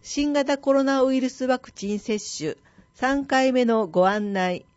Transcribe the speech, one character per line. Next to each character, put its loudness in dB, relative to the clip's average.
新 -4
型 0
コ 0
ロ 4
ナ 2
ウ 2
イ 2
ル -2
ス -8
ワ 0
ク -20
チ -8
ン -4
接 -4
種 -8
三 -2
回 2
目 2
の 2
ご 2
案 -2
内。 -4